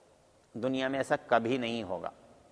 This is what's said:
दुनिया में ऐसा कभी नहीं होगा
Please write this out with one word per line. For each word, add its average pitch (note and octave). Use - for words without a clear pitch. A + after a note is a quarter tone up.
दुनिया C3
में C3+
ऐसा C3+
कभी A#2
नहीं A#2
होगा F2